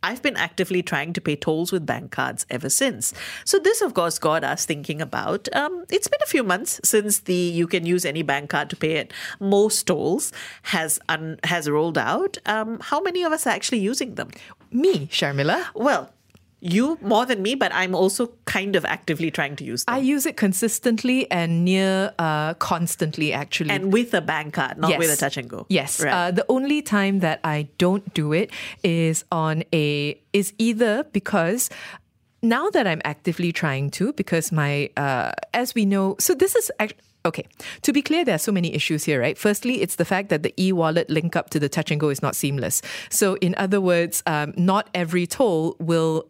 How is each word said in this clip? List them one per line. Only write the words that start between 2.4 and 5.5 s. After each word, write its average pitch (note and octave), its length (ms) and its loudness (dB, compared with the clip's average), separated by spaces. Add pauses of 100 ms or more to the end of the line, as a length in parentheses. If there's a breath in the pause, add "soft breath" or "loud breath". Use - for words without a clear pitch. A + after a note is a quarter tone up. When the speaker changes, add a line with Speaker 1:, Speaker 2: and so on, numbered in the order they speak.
Speaker 1:
ever B2+ 180 -6
since." D3 460 -2 (320 loud breath)
So G4+ 120 4
this, G4 220 2
of F4 140 0
course, E3+ 240 0
got D#3 260 2
us C#3 220 -2
thinking D3 340 -4
about, D3 560 -4